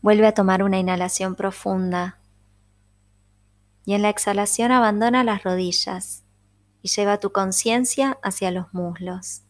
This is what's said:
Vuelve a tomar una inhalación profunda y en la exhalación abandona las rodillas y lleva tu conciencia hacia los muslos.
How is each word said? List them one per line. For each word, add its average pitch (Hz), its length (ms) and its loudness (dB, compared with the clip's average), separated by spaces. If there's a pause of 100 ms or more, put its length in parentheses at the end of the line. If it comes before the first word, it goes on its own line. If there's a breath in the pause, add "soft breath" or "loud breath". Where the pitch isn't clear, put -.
Vuelve 214 280 6
a 208 40 4
tomar 190 300 2
una 196 160 2
inhalación 185 560 -2
profunda 185 840 -4 (1700)
y 202 100 -2
en 202 80 0
la 208 80 4
exhalación 208 600 0
abandona 240 540 4
las 208 180 -2
rodillas 185 800 -4 (600)
y 185 60 -8
lleva 202 300 0
tu 202 140 -4
conciencia 233 920 0
hacia 190 300 -4
los 180 200 -6
muslos. 180 760 -8